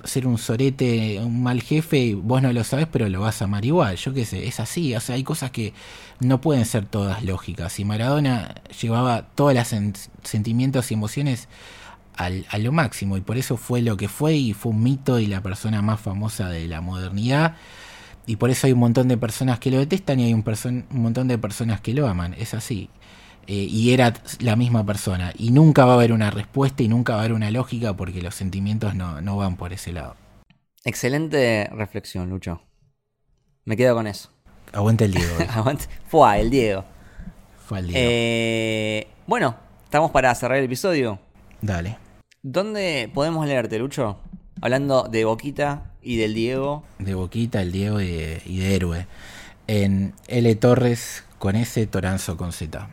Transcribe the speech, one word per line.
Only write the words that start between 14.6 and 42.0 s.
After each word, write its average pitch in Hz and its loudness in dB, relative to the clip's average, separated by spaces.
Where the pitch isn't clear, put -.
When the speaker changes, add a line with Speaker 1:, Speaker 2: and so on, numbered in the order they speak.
Speaker 1:
un 107 2
mito 135 2
y 107 2
la 98 -2
persona 101 -4
más 107 0
famosa 101 -4
de 85 -6
la 80 -6
modernidad. 101 0
Y 107 -2
por 120 2
eso 131 2
hay 131 6
un 123 6
montón 120 4
de 123 2
personas 123 -2
que 135 -2
lo 131 2
detestan 143 0
y 123 2
hay 117 4
un 110 2
person-, 120 -4
un 127 -2
montón 120 0
de 123 2
personas 107 -4
que 113 -4
lo 143 2
aman. 87 -2
Es - -8
así. 107 -6
Eh, 98 -4
y 113 4
era 123 6
la 117 2
misma 117 4
persona. 95 -2
Y 113 0
nunca 143 8
va 127 8
a 123 8
haber 117 8
una 107 2
respuesta 135 -2
y 113 4
nunca 117 2
va 104 0
a - 0
haber 113 0
una 107 0
lógica 117 -2
porque 90 -6
los 85 -8
sentimientos 98 -2
no, 87 -6
no 101 -4
van 95 -2
por 87 -10
ese 92 -10
lado. 76 -10
Speaker 2:
Excelente 127 2
reflexión, 98 -8
Lucho. 90 -8
Me 110 -2
quedo 123 6
con 113 0
eso. - -12
Speaker 1:
Aguante 107 4
el 98 2
Diego, 85 0
eh. 87 0
Speaker 2:
<laughs> - -6
Aguante. 127 -2
Fua, 117 6
el 113 2
Diego. 110 2
Speaker 1:
Fue 98 -6
el 90 -4
Diego. 87 0
Speaker 2:
Eh, 113 0
bueno, 180 0
¿estamos 151 2
para 127 4
cerrar 127 0
el 135 2
episodio? 127 0
Speaker 1:
Dale. 95 -4